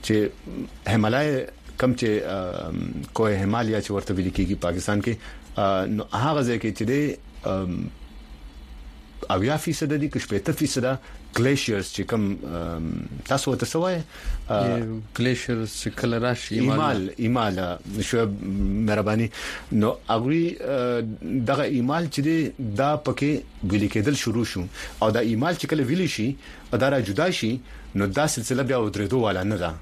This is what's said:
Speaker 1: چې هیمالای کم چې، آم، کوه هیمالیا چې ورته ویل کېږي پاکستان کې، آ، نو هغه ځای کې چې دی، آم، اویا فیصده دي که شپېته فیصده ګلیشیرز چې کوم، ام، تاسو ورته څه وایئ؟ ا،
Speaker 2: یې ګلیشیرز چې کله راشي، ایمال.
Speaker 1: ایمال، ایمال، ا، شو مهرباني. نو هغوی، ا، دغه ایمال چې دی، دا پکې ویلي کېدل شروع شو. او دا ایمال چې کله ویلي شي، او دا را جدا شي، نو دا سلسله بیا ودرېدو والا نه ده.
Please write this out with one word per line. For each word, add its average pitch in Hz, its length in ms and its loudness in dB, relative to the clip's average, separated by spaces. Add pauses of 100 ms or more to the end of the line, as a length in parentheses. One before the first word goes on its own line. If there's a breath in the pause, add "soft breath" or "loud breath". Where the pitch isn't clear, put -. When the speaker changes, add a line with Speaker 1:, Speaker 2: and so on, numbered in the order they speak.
Speaker 1:
چې 110 100 2 (720)
هیمالای 123 560 4 (340)
کم 127 160 4
چې، 123 120 0
آم، 90 840 -2 (220)
کوه 110 160 4
هیمالیا 104 520 2
چې - 100 -4
ورته 98 220 0
ویل 92 160 2
کېږي 95 320 2
پاکستان 92 400 0
کې، 117 120 0 (420 loud breath)
آ، 98 300 2
نو 107 180 -2 (100)
هغه 143 280 2
ځای 120 180 2
کې 113 200 -2
چې 110 40 0
دی، 135 300 0 (320)
آم، 90 440 -2 (1400)
اویا 107 280 2
فیصده 147 380 -2
دي 147 120 0
که - 120 -2
شپېته 104 320 -2
فیصده 127 480 0 (380 loud breath)
ګلیشیرز 117 480 2
چې - 160 -6
کوم، 101 420 0
ام، 82 640 -4 (220)
تاسو 139 240 2
ورته 120 140 0
څه - 100 -6
وایئ؟ 175 220 0
ا، - 680 -2
Speaker 2:
یې 113 340 0 (180)
ګلیشیرز 117 520 0 (140)
چې 110 120 -2
کله 117 220 0
راشي، 117 380 0
ایمال. 131 240 4
Speaker 1:
ایمال، 113 380 2
ایمال، 113 420 2
ا، 87 180 -2 (240)
شو 117 160 0 (680)
مهرباني. 107 420 2 (460 loud breath)
نو 107 200 6 (160)
هغوی، 147 500 2
ا، 123 400 0 (480)
دغه 139 160 2
ایمال 139 420 2
چې 143 140 -4
دی، 151 300 2 (280)
دا 139 180 4
پکې 143 420 0 (340)
ویلي 104 160 4
کېدل 113 280 2
شروع 117 280 0
شو. 95 180 -4 (400 loud breath)
او 110 80 6
دا 110 100 4
ایمال 120 340 2
چې - 120 -4
کله 156 180 2
ویلي 160 240 2
شي، 123 280 -2 (380 loud breath)
او 123 40 2
دا 127 120 4
را 139 100 4
جدا 117 320 0
شي، 120 280 0 (360 loud breath)
نو 101 100 4
دا 139 220 2
سلسله 131 360 0
بیا 127 160 2
ودرېدو 104 340 0
والا 104 300 2
نه 104 120 2
ده. 87 260 -2